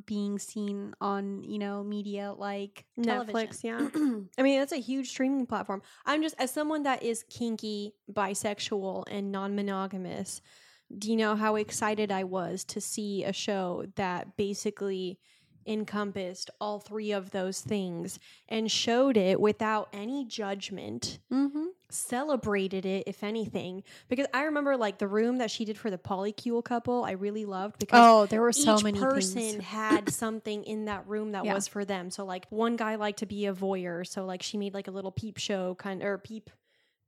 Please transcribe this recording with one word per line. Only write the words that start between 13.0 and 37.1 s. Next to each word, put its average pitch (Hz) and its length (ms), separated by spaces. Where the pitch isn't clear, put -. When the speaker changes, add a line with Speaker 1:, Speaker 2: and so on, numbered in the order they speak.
Speaker 2:
a 196 100
show 190 520
that 180 420
basically 196 800
encompassed 202 840
all 208 180
three 208 320
of 196 200
those 190 300
things 185 580
and 220 220
showed 247 460
it 190 220
without 214 540
any 240 320
judgment, 196 920
Speaker 1:
Mm-hmm. 277 340
Speaker 2:
celebrated 208 960
it, 190 220
if 196 160
anything. 202 600
Because 262 240
I 262 120
remember, 294 320
like, 202 220
the 208 80
room 226 320
that 220 120
she 226 140
did 214 120
for 214 140
the 185 60
polycule 214 640
couple, 247 420
I - 60
really 208 340
loved 196 340
because 233 340
Speaker 1:
Oh, 208 140
there 220 140
were 233 120
so 214 260
Speaker 2:
each - 20
Speaker 1:
many 208 240
Speaker 2:
person 233 540
Speaker 1:
things. - 0
<clears throat> - 100
Speaker 2:
had 302 100
something 220 540
in 214 220
that 196 220
room 214 260
that 190 120
Speaker 1:
Yeah. 208 40
Speaker 2:
was 196 180
for 202 180
them. 185 260
So, 196 140
like, 185 240
one 226 260
guy 220 200
liked 208 240
to 214 80
be 202 200
a 196 60
voyeur, 180 540
so, 190 180
like, 185 180
she - 140
made, 202 160
like, 196 140
a 190 40
little 190 200
peep 214 260
show 185 380
kind, 190 280
or 202 140
peep, 220 320